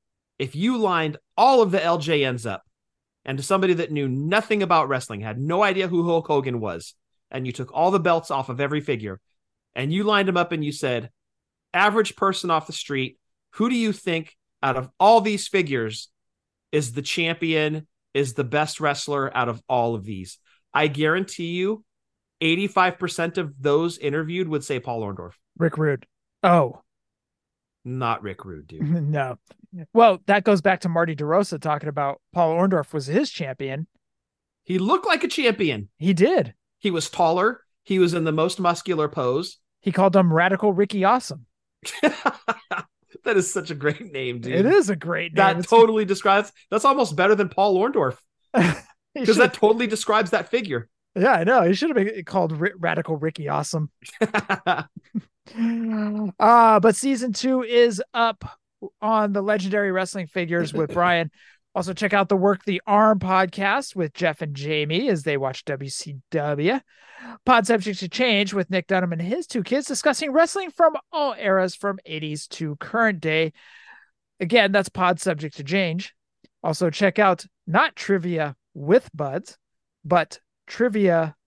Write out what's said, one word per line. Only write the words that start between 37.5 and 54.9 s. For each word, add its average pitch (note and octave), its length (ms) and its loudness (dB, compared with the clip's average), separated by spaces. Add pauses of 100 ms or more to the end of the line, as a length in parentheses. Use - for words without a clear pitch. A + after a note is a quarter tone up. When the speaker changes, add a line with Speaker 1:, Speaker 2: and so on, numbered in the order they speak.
Speaker 1:
He F#3+ 140 -2
was F3 160 4
in E3+ 100 -2
the D#3+ 80 0
most D#3 280 -2
muscular E3+ 500 0
pose. C#3+ 480 -4 (220)
Speaker 2:
He G3 120 -2
called F#3 240 2
him F3+ 160 6
Radical F#3 420 2
Ricky G3 320 0
Awesome. F#3+ 440 0
Speaker 1:
<laughs> - 540 -10 (1200)
That A3 140 2
is F3+ 140 0
such E3+ 200 -6
a D#3 40 -6
great D3 360 -4
name, B2+ 300 -6
dude. B2+ 120 -6
Speaker 2:
It F#3 120 4
is D#4 240 4
a G3+ 60 -2
great E3 380 -6
name. - 40 -14
Speaker 1:
That F#3+ 200 4
Speaker 2:
It's F3 120 -4
Speaker 1:
totally A3 360 6
describes, G3 460 2 (180)
that's A3+ 160 -2
almost C4 300 2
better F#3+ 200 4
than G3 140 0
Paul G3 280 2
Orndorff. F#3+ 400 0 (360)
Speaker 2:
<laughs> - 0 - (600)
He C4+ 120 -6
Speaker 1:
'Cause G#3+ 120 6
that A#3+ 60 6
Speaker 2:
should've B3+ 100 4
Speaker 1:
totally A3+ 340 2
describes G#3+ 440 0
that F3 180 -2
figure. E3+ 380 -4 (280)
Speaker 2:
Yeah, G3+ 180 4
I E3+ 100 2
know. A3+ 200 4
He F3 100 4
should C#4+ 220 0
have - 20 2
been G3+ 280 -2
called F3 280 -2
Ri-, E3 240 -2
Radical E3 400 -2
Ricky D#3 320 -6
Awesome. D3 400 -4 (320)
Speaker 1:
<laughs> G#3+ 80 0 (1200)